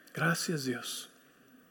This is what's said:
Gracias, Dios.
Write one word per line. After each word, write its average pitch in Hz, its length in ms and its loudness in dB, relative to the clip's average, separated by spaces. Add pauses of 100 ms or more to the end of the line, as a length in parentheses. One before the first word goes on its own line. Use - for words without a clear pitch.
(140)
Gracias, 160 500 2
Dios. - 460 -2 (600)